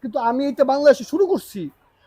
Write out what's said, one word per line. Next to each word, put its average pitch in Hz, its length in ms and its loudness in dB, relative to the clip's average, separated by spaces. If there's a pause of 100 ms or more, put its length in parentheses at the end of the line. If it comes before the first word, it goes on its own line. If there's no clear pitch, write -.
কিন্তু 226 160 -6
আমি 240 280 -2
এটা 285 180 0
বাংলাদেশে 277 400 4
শুরু 370 220 0
করছি, 208 440 -4 (360)